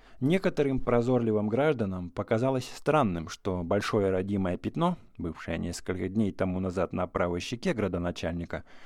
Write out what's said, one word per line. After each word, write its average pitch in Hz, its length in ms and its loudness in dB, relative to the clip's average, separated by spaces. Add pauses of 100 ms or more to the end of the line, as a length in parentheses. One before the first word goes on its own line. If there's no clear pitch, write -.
(200)
Некоторым 143 600 2
прозорливым 117 680 2
гражданам 110 600 0
показалось 127 580 0
странным, 101 580 2
что 90 360 -4
большое 101 480 2
родимое 95 440 0
пятно, 165 420 -2 (200)
бывшее 85 400 -6
несколько 90 520 -4
дней 98 220 2
тому 92 280 -2
назад 92 340 0
на 90 140 0
правой 87 320 0
щеке 123 340 -2
градоначальника, 87 880 -2 (220)